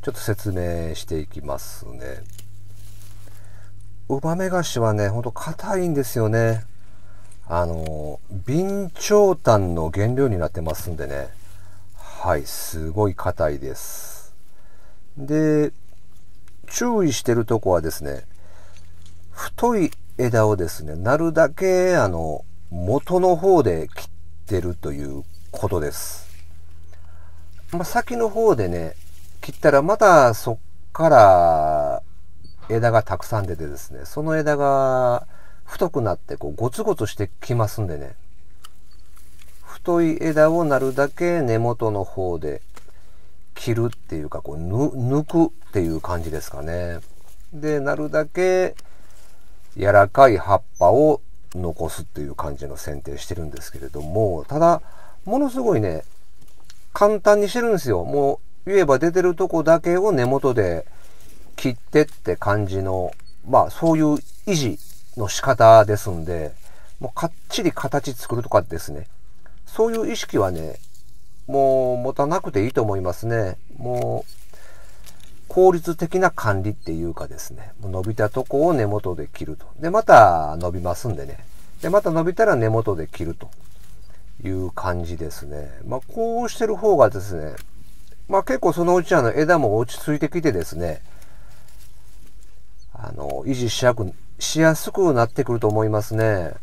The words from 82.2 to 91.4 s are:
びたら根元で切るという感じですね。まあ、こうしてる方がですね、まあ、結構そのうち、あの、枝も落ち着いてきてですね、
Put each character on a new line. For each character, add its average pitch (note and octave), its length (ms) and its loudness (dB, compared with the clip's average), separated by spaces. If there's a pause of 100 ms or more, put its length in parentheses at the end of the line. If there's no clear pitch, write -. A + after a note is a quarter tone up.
び F3 120 -2
た A3+ 100 4
ら G3+ 100 4
根 A2+ 140 2
元 A2 260 2
で D#2+ 120 -6
切 - 180 -6
る E2+ 100 -4
と - 140 -8 (920)
い F#2+ 60 -4
う F#2 220 -4
感 F2 340 -2
じ E2+ 120 -6
で D#2 140 -6
す - 120 -8
ね。 D2 280 -8 (160)
ま C3 100 -4
あ、 C3 40 -6 (120)
こ A#3 300 -2
う A3+ 60 -4
し - 80 -8
て A3 100 0
る G#3+ 80 0
方 G3 220 4
が A#2+ 120 10
で G2 120 -4
す G2+ 140 -4
ね、 D2+ 200 -6 (720)
ま G3 120 4
あ、 F#3+ 40 -2
結 C4 160 0
構 E3+ 140 4
そ E3+ 100 0
の F3 120 6
う F3+ 80 4
ち、 F3 120 2
あ D#3 60 6
の、 A#2 120 2
枝 D#3 240 4
も A2 200 2
落 A#2 200 -2
ち - 60 -6
着 D3+ 120 0
い D3 40 -2
て D#3 100 0
き F3 120 -4
て D#3 100 2
で F2 120 0
す D#2 140 -6
ね、 E2 240 -4 (1900)